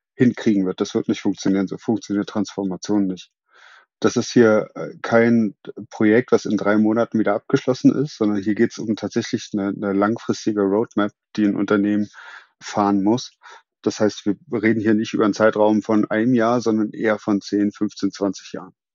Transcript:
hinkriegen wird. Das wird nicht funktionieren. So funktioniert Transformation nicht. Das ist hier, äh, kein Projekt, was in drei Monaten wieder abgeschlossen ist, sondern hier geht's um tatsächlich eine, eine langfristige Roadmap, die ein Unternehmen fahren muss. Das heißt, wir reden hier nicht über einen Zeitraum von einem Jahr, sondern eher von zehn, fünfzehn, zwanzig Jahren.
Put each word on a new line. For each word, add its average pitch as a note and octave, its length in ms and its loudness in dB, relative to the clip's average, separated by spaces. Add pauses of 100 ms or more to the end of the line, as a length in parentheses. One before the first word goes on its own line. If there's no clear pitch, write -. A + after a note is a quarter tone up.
(160)
hinkriegen A2 500 2
wird. F#2 160 -4
Das - 140 -4
wird A2+ 120 -2
nicht A2 140 -2
funktionieren. G2 460 0
So - 100 -10
funktioniert G2+ 520 -4
Transformation G2 800 -4
nicht. F#2 240 -10 (720)
Das A2 160 2
ist A2+ 140 -2
hier, A2 440 4
äh, - 140 -10 (120)
kein A#2 540 2 (340)
Projekt, A2 440 2
was A2 120 2
in G#2+ 120 -2
drei G2+ 200 0
Monaten A2 400 0
wieder G2+ 160 0
abgeschlossen C3 580 0
ist, - 260 -4
sondern G#2 260 -2
hier G#2 100 -2
geht's A2+ 240 0
um G2+ 200 -6
tatsächlich - 560 -6
eine, G2+ 160 -2
eine G2+ 240 -4
langfristige G#2 680 0
Roadmap, G2+ 500 0 (260)
die G#2+ 80 2
ein G2+ 100 0
Unternehmen G#2 540 0 (520)
fahren G2+ 420 0
muss. A2+ 280 0 (500)
Das - 200 -4
heißt, G#2 240 -2
wir G2+ 100 -2 (160)
reden A2+ 300 0
hier G#2+ 140 2
nicht A2 180 -2
über A2 100 0
einen G#2 100 2
Zeitraum G#2+ 480 2
von G#2+ 300 0
einem A2+ 220 2
Jahr, A#2+ 260 2
sondern A2 320 -2
eher G#2+ 280 -2
von G#2 200 -2
zehn, G2+ 320 -2
fünfzehn, G2+ 400 -6
zwanzig - 400 -6
Jahren. F2 220 -14 (220)